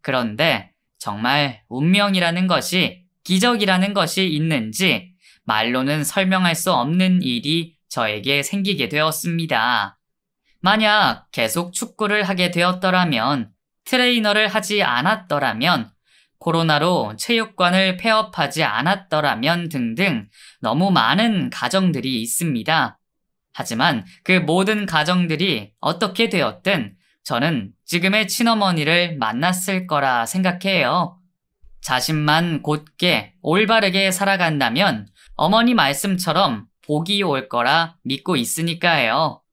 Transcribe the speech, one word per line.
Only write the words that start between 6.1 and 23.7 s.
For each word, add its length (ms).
수 180
없는 500
일이 540
저에게 540
생기게 460
되었습니다. 1080
만약 720
계속 420
축구를 520
하게 260
되었더라면, 1000
트레이너를 640
하지 340
않았더라면, 1080
코로나로 800
체육관을 800
폐업하지 680
않았더라면 1040
등등 600
너무 300
많은 600
가정들이 680
있습니다. 760
하지만 520